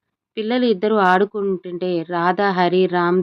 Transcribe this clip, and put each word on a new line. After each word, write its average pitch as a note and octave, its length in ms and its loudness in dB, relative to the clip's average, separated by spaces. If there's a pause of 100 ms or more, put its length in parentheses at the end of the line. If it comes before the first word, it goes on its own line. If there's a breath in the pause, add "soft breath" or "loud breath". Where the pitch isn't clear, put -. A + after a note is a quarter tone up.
(380)
పిల్లలు A#3 280 -2
ఇద్దరు G#3+ 300 0
ఆడుకుంటుంటే F#3 920 0 (160)
రాధ, F3 380 -2
హరి, F3+ 440 2
రామ్ F3 380 0